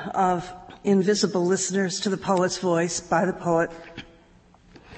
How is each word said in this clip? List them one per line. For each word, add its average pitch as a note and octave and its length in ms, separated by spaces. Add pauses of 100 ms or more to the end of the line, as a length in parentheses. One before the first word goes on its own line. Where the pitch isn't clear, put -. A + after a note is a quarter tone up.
(140)
of F3+ 340 (360)
invisible G3 600
listeners F#3 540
to G#3+ 120
the F#3+ 60
poet's F#3 420
voice E3+ 420
by F3 240
the F#3 80
poet, E3+ 400 (1300)